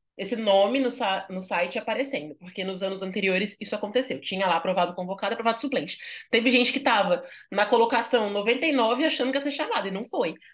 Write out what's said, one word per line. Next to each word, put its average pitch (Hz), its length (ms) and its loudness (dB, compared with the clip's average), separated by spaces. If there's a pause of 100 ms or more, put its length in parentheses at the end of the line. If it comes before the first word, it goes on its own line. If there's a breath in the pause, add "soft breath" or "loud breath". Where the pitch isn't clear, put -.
(200)
esse 190 160 -4
nome 208 420 4
no 254 120 0
sa-, 190 400 -2
no 185 100 -6
site 185 380 -4
aparecendo, 214 560 -6
porque - 280 -12
nos 185 200 -6
anos 190 180 -4
anteriores 190 580 -2
isso - 160 -8
aconteceu. 208 460 -2
Tinha 190 260 -4
lá 170 100 2
aprovado 180 380 0
convocado, 190 380 -4
aprovado 226 280 0
suplente. 247 360 -2 (340 loud breath)
Teve 226 200 4
gente 240 240 4
que - 60 0
tava 196 440 2 (260 loud breath)
na 196 140 4
colocação 226 640 2
noventa 220 380 0
e 311 60 2
nove 247 340 2
achando 262 260 0
que 269 60 0
ia 277 40 -4
ser 285 100 -2
chamada, 302 360 -2
e - 20 -6
não 190 140 -6
foi. 226 300 -2 (200 soft breath)